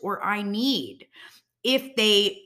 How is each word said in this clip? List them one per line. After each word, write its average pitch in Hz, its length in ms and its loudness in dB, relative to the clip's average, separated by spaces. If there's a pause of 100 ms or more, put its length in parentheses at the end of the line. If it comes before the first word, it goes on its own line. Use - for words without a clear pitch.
or 196 220 -6
"I 208 180 -2
need." 202 640 -4 (560)
If 262 320 0
they, 208 520 2